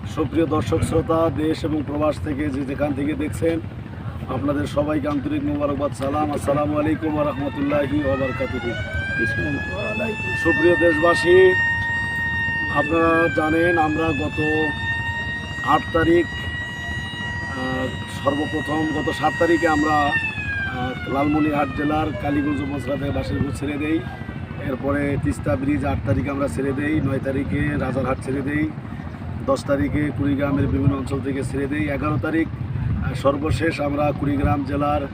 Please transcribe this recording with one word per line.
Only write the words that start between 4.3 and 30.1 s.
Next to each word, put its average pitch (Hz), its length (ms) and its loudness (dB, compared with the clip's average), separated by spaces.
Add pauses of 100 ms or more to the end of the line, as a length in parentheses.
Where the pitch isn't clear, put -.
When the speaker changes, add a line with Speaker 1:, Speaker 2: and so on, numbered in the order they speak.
Speaker 1:
সবাইকে 147 400 0
আন্তরিক 143 360 -2
মোবারকবাদ, 143 480 0
সালাম। 147 400 0
আসসালামু 147 480 0
আলাইকুম 151 360 0
ওয়া 147 100 2
রাহমাতুল্লাহি 143 800 0
ওয়া 135 120 2
বারাকাতুহু। 135 540 -2 (500)
Speaker 2:
বিসমিল্লাহ। 855 880 -2 (340)
Speaker 1:
সুপ্রিয় 170 320 4
দেশবাসী, 170 760 6 (1200)
আপনারা 165 600 2
জানেন 165 420 2
আমরা 156 300 2
গত 151 640 0 (920)
আট - 180 2 (120)
তারিখ, 165 320 4
আহ, 960 1600 -6 (360)
সর্বপ্রথম 151 720 0
গত 151 160 0
সাত 151 280 0
তারিখে 170 280 4
আমরা, 151 260 4
আহ, 784 1200 -2
লালমনিরহাট 147 540 2 (100)
জেলার 151 300 0 (140)
কালীগঞ্জ 143 400 0
উপজেলা 139 360 -4
থেকে 143 140 -2
বাসের 135 280 -2
ভোট 139 160 -2
ছেড়ে 143 220 -4
দেই। 156 220 0 (680)
এরপরে 139 560 0
তিস্তা 147 320 0
ব্রিজ 139 300 0
আট - 200 2
তারিখে 135 240 2
আমরা 139 180 0
ছেড়ে 135 240 0
দেই, 147 300 0
নয় 135 180 0
তারিখে 143 600 0
রাজারহাট 131 460 0
ছেড়ে 135 160 0
দেই, 151 260 0 (800)
দশ 135 180 2
তারিখে 143 540 2